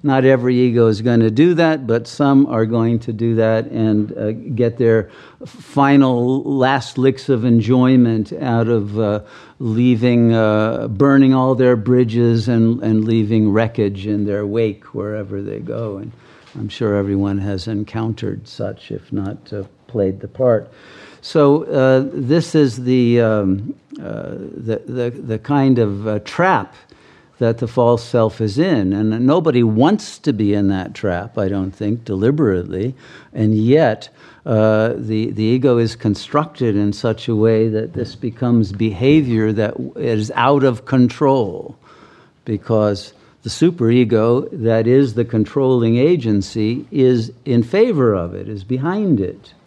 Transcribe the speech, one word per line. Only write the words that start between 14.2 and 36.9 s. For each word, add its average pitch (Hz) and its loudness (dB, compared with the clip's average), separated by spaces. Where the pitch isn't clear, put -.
their 104 -4
wake 107 -4
wherever 104 -8
they 101 -10
go. 110 -8
And 110 -14
I'm 107 -10
sure 104 -2
everyone 98 0
has 98 -6
encountered 107 -8
such, - -12
if - -12
not, 101 -10
uh, 101 -8
played 98 -2
the - -14
part. 120 0
So, 147 2
uh, 131 2
this 147 -2
is 127 2
the, 120 2
um, 104 0
uh, - -10
the, - -8
the, 123 -4
the 117 -8
kind 135 2
of, 104 -2
uh, 107 -4
trap 175 -2
that 117 0
the 120 -4
false 120 2
self 113 0
is 107 -2
in. 131 0
And 110 -2
nobody 147 2
wants 117 0
to 143 -2
be 101 0
in 104 0
that 92 -4
trap, 95 -6
I 101 -2
don't 95 -4
think, 110 -6
deliberately. 107 -2
And 110 0
yet, 117 2
uh, 110 2
the, 110 -4
the 107 -4
ego 123 2
is 117 0
constructed 123 -2
in 104 0